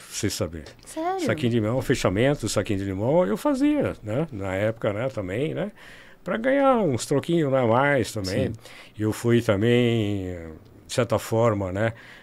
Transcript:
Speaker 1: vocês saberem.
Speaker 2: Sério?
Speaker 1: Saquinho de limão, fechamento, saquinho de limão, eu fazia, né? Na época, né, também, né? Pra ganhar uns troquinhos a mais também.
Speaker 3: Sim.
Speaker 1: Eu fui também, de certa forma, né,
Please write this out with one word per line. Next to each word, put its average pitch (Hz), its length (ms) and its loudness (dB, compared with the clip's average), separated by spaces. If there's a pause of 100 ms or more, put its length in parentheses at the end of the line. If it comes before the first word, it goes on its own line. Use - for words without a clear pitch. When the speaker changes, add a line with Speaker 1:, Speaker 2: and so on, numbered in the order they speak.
Speaker 1:
vocês - 240 -4
saberem. 80 320 -6 (180)
Speaker 2:
Sério? 359 380 -4
Speaker 1:
Saquinho 117 300 0
de 120 80 2
limão, 110 220 0
fechamento, 113 680 0
saquinho 98 300 -2
de 98 60 -4
limão, 113 400 0
eu 208 120 -2
fazia, 285 680 0
né? 123 280 -2
Na 98 240 -6
época, 110 360 0
né, 113 180 -4
também, 110 440 -4
né? 175 180 -6 (520)
Pra 190 140 -4
ganhar 269 420 4
uns 143 260 0
troquinhos 147 480 0
a 131 140 2
mais 127 440 4
também. 107 360 -2
Speaker 3:
Sim. 113 60 -6 (440)
Speaker 1:
Eu 107 160 0
fui 120 300 2
também, 107 920 2 (520)
de - 60 -10
certa 113 260 0
forma, 107 520 0
né, 110 220 -2 (300)